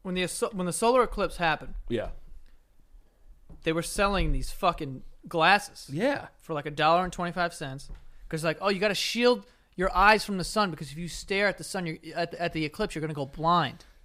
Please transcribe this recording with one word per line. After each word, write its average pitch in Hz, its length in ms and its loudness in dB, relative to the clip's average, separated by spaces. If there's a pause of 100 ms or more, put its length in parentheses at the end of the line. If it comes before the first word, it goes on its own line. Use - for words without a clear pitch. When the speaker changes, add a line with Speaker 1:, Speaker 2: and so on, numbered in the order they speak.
Speaker 1:
When 185 140 -6
the 180 80 0
aso-, - 300 -4
when 180 120 -2
the 175 80 -2
solar 240 300 4
eclipse 196 340 -2
happened, 160 360 0 (160)
Speaker 2:
Yeah. 104 200 0 (1500)
Speaker 1:
they 160 100 0
were 165 100 0
selling 190 480 0
these 135 200 0
fucking 160 520 -2 (240)
glasses 180 640 2
Speaker 2:
Yeah. 233 360 0 (120)
Speaker 1:
for, - 140 -10
like, 147 120 -4
a 147 60 -6
dollar 160 320 4
and 175 100 -4
twenty-five 175 400 -2
cents. 139 360 -10 (380)
'Cause, 156 160 -4
like, 160 160 0
"Oh, 190 100 2
you 196 100 2
gotta 202 160 2
shield 240 500 2 (320)
your 180 180 0
eyes 202 300 8
from 202 120 -4
the 170 60 -2
sun 208 280 0
because 147 200 -10
if 147 60 -12
you 170 100 -8
stare 196 400 0
at 185 100 0
the 160 60 -10
sun, 180 220 -4
you're, 160 120 -4 (180)
at, 170 180 -2
at 170 200 -2
the 156 120 0
eclipse, 156 300 -4
you're 156 60 -4
gonna 156 120 -4
go 160 120 -4
blind." 160 600 0 (200)